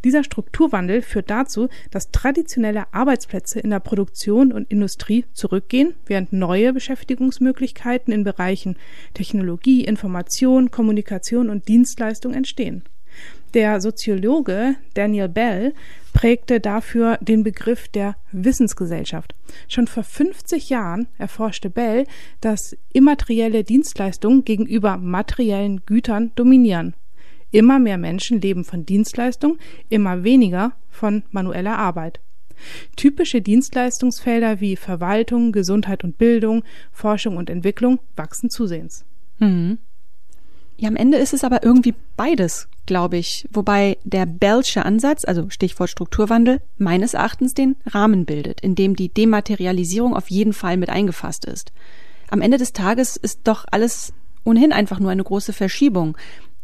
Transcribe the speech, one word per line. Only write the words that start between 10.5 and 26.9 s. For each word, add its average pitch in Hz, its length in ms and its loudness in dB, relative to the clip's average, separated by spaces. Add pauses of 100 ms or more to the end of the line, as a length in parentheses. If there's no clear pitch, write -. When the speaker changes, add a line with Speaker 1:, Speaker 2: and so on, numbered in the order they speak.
Speaker 1:
Kommunikation 220 760 0
und 208 200 -4
Dienstleistung 233 680 2
entstehen. 247 480 -4 (720)
Der 214 280 4
Soziologe 220 920 0 (180)
Daniel 202 340 0
Bell 220 460 0 (400)
prägte 233 460 4
dafür 226 600 0
den 220 220 2
Begriff 220 460 -2
der 202 280 -4 (140)
Wissensgesellschaft. 180 1040 0 (340)
Schon 240 180 0
vor - 160 -6
fünfzig - 680 -4
Jahren 220 380 -2 (100)
erforschte 202 500 -4
Bell, 233 380 0 (340)
dass - 360 -4 (180)
immaterielle 226 680 4
Dienstleistungen 220 800 2
gegenüber 208 520 0
materiellen 196 880 -2
Gütern 220 500 0
dominieren. 233 600 6 (560)